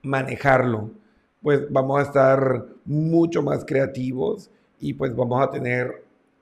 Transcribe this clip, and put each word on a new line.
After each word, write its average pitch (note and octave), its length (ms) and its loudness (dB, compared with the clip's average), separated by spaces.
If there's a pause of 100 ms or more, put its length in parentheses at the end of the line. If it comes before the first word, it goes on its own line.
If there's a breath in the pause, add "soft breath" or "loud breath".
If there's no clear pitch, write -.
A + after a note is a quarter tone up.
manejarlo, B2+ 880 0 (520 soft breath)
pues, C#3+ 280 0
vamos C3+ 300 2
a - 20 0
estar C3+ 640 2 (180)
mucho E3 580 2
más C#3+ 220 -4
creativos C3+ 880 -4 (300 soft breath)
y, C#3+ 140 -6
pues, C3+ 200 -4
vamos B2 280 0
a C3 80 0
tener B2 540 -4 (380)